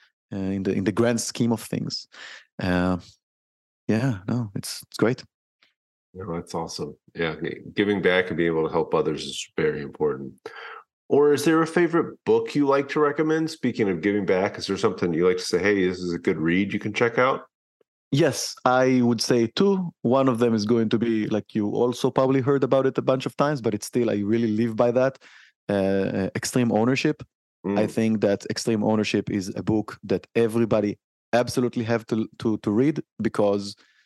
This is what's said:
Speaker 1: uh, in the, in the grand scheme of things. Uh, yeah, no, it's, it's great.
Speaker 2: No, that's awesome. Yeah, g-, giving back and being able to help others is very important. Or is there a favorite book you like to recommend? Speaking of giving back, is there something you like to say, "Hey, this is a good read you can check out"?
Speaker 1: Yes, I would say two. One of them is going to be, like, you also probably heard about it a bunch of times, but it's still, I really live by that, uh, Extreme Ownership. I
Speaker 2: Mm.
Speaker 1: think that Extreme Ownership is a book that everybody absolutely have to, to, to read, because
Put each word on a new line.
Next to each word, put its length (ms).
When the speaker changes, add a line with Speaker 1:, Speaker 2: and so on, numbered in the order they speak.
Speaker 1:
uh, 40
in 260
the, 100
in 120
the 60
grand 300
scheme 300
of 100
things. 460
Uh, 360
yeah, 400
no, 280
it's, 320
it's 100
great. 260
Speaker 2:
No, 220
that's 200
awesome. 400
Yeah, 260
g-, 180
giving 280
back 280
and 80
being 140
able 160
to 40
help 220
others 300
is 320
very 260
important. 520
Or 240
is 100
there 180
a 60
favorite 580
book 300
you 100
like 240
to 100
recommend? 500
Speaking 400
of 120
giving 240
back, 320
is 100
there 100
something 360
you 140
like 100
to 60
say, 160
"Hey, 280
this 120
is 140
a 60
good 180
read 360
you 60
can 140
check 240
out"? 240
Speaker 1:
Yes, 440
I 360
would 200
say 260
two. 540
One 260
of 120
them 140
is 120
going 240
to 80
be, 300
like, 280
you 140
also 420
probably 300
heard 220
about 220
it 120
a 40
bunch 240
of 120
times, 240
but 120
it's 120
still, 240
I 60
really 320
live 280
by 160
that, 260
uh, 640
Extreme 380
Ownership. 500
I 220
Speaker 2:
Mm. 60
Speaker 1:
think 300
that 280
Extreme 340
Ownership 460
is 260
a 80
book 400
that 320
everybody 640
absolutely 540
have 220
to, 200
to, 180
to 140
read, 300
because 540